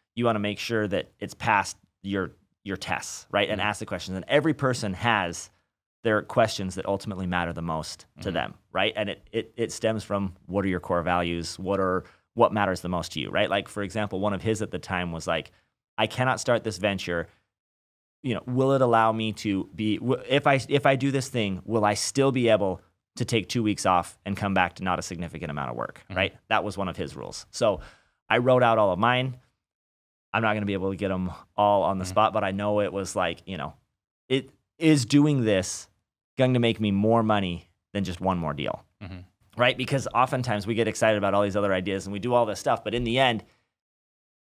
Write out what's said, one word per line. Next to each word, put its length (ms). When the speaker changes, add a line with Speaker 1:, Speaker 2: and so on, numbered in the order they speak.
Speaker 1:
you 80
wanna 160
make 200
sure 280
that 320
it's 140
passed 420
your, 280
your 140
tests, 520
right? 200
And 100
Speaker 2:
Mm. 60
Speaker 1:
ask 140
the 60
questions. 300
And 140
every 240
person 400
has 560
their 180
questions 540
that 100
ultimately 420
matter 240
the 100
most 440
to 80
Speaker 2:
Mm-hmm. 60
Speaker 1:
them, 180
right? 240
And 140
it, 240
it, 240
it 160
stems 320
from, 300
what 180
are 60
your 100
core 220
values? 580
What 220
are, 240
what 180
matters 280
the 80
most 240
to 60
you, 120
right? 180
Like, 180
for 140
example, 380
one 140
of 100
his 180
at 80
the 80
time 340
was 140
like, 260
"I 80
cannot 340
start 240
this 140
venture. 500
You 140
know, 100
will 280
it 80
allow 300
me 220
to 400
be, 240
w-, 320
if 160
I, 140
if 160
I 120
do 120
this 200
thing, 360
will 180
I 120
still 360
be 180
able 300
to 100
take 240
two 140
weeks 240
off 360
and 140
come 160
back 220
to 80
not 160
a 20
significant 480
amount 220
of 60
work," 260
Speaker 2:
Mm-hmm. 120
Speaker 1:
right? 200
That 140
was 140
one 120
of 60
his 200
rules. 340
So 300
I 80
wrote 240
out 160
all 140
of 80
mine. 380
I'm 120
not 100
gonna 140
be 60
able 180
to 40
get 140
'em 220
all 280
on 140
the 60
Speaker 2:
Mm-hmm. 80
Speaker 1:
spot, 220
but 100
I 80
know 300
it 120
was 220
like, 320
you 100
know, 160
it 220
is 300
doing 360
this 440
going 160
to 60
make 200
me 120
more 320
money 440
than 100
just 180
one 160
more 160
deal, 320
Speaker 2:
Mm-hmm. 180
Speaker 1:
right? 180
Because 380
oftentimes 540
we 80
get 120
excited 300
about 160
all 80
these 140
other 180
ideas 320
and 80
we 60
do 160
all 100
this 140
stuff, 240
but 100
in 100
the 140
end, 260